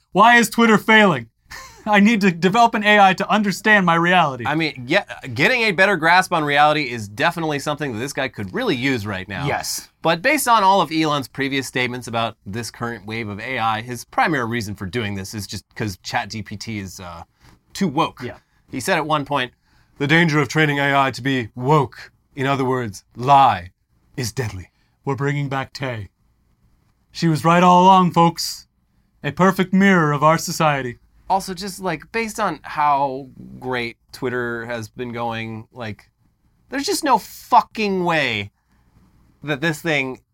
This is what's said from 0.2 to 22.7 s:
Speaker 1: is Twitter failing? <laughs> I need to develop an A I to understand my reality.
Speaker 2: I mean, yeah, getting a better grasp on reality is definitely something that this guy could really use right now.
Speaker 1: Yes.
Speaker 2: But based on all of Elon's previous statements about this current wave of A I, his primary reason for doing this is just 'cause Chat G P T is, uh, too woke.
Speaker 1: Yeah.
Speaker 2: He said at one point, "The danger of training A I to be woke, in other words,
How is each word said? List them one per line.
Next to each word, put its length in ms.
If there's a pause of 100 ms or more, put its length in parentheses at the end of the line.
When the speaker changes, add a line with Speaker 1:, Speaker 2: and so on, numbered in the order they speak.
Speaker 1:
is 120
Twitter 280
failing? 520 (260)
<laughs> 320
I 120
need 220
to 100
develop 420
an 100
A 160
I 140
to 160
understand 560
my 80
reality. 540
Speaker 2:
I 80
mean, 320
yeah, 160 (320)
getting 260
a 100
better 260
grasp 360
on 100
reality 460
is 180
definitely 520
something 340
that 60
this 120
guy 160
could 280
really 200
use 300
right 220
now. 180
Speaker 1:
Yes. 440 (120)
Speaker 2:
But 220
based 240
on 160
all 180
of 100
Elon's 360
previous 400
statements 400
about 360
this 280
current 340
wave 240
of 100
A 200
I, 240
his 200
primary 440
reason 260
for 140
doing 260
this 220
is 100
just 180 (120)
'cause 260
Chat 300
G 100
P 160
T 220
is, 200
uh, 220 (520)
too 140
woke. 360
Speaker 1:
Yeah. 140 (340)
Speaker 2:
He 80
said 180
at 80
one 180
point, 300 (460)
"The 80
danger 320
of 80
training 320
A 200
I 120
to 100
be 320
woke, 580 (240)
in 120
other 180
words, 380 (120)